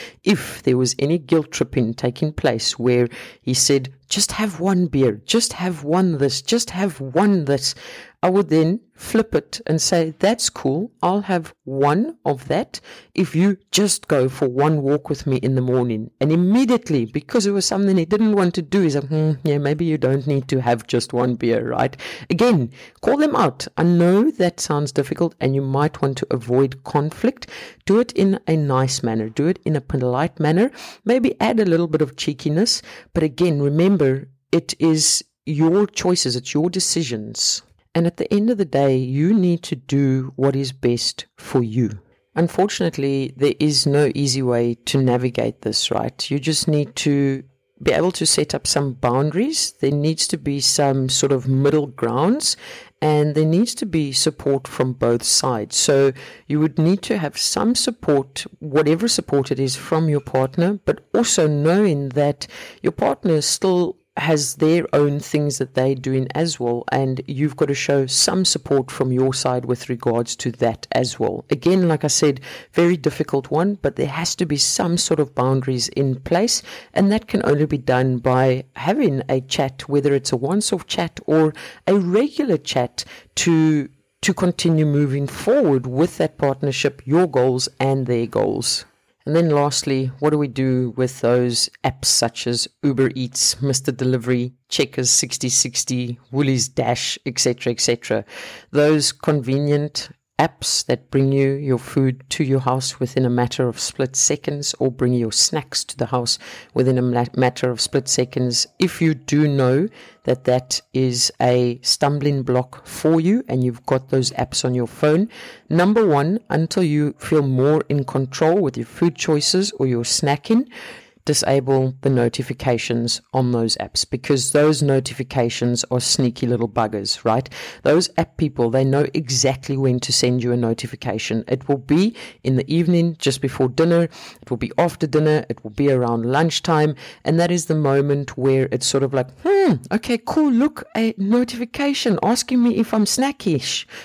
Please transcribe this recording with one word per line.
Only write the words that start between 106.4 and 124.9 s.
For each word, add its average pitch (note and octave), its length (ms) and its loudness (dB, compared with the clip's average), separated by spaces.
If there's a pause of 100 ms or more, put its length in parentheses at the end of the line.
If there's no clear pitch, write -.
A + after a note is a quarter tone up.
within B2+ 240 2
a B2 40 2
ma-, B2 220 0 (140)
matter B2+ 340 0
of A2+ 80 -6
split - 300 -2
seconds. B2+ 580 -2 (100)
If - 240 -2
you D#3+ 120 4
do D3 340 0
know C#3 400 2 (380)
that B2+ 180 -2
that B2+ 380 0 (120)
is B2+ 380 0 (100)
a B2 420 2
stumbling C#3+ 600 0
block B2+ 420 -2
for D#3+ 360 0
you G3+ 260 2
and B2+ 160 0
you've A#2+ 220 -4
got C3 240 -2
those C3 220 0
apps - 340 -4
on B2 100 0
your A#2+ 120 -2
phone, D#3+ 420 0 (400)
number G3+ 360 4
one, D#3+ 340 2 (100)
until D#3+ 340 0
you D3 340 0
feel D#3 260 0
more C3+ 440 2
in C#3+ 160 -2
control C#3 560 0
with C#3 160 -2
your A#2 120 -8
food - 280 0
choices F#3 640 0
or C3+ 80 2
your A#2+ 160 0
snacking, D#3 640 0 (560)
disable C3+ 680 0 (100)
the C#3 80 0
notifications A#2+ 1080 -2 (140)
on B2+ 180 2
those A#2 260 0
apps, - 300 -6
because C3+ 440 -2
those D3+ 320 4
notifications C3 1080 -2